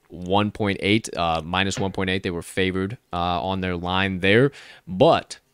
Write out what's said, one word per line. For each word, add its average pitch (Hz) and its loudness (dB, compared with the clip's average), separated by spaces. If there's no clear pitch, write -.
one 92 0
point 101 -2
eight, 107 0
uh, 82 0
minus 92 0
one 98 -2
point 95 -2
eight. 92 -2
They 95 -4
were 85 -4
favored, 95 -2
uh, 87 -2
on 95 -4
their 92 -2
line 92 -2
there, 110 4
but 107 2